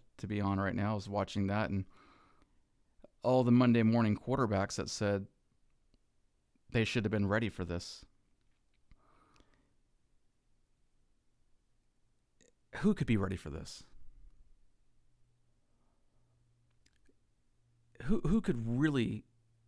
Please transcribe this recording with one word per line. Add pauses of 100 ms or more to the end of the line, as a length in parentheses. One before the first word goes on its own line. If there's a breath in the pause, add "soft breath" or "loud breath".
(180)
to
be
on
right
now
is
watching
that
and (1400 soft breath)
all
the
Monday
morning
quarterbacks
that
said (1400)
they
should
have
been
ready
for
this. (4000 soft breath)
Who
could
be
ready
for
this? (4000)
Who,
who
could
really (440)